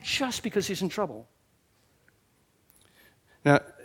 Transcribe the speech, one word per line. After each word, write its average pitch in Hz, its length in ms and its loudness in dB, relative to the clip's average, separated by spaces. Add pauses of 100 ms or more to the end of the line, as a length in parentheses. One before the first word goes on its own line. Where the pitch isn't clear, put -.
just - 400 -4
because 202 240 -2
he's 185 140 -4
in 185 80 0
trouble. 143 380 -6 (2250)
Now, 143 120 8
uh, - 60 4 (240)